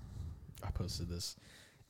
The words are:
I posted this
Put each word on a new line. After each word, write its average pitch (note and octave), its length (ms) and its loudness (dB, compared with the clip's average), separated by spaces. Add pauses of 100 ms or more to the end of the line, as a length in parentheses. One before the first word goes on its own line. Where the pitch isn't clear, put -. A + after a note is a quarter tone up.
(640)
I F#2 80 2
posted F#2 380 4
this F2 260 2 (560)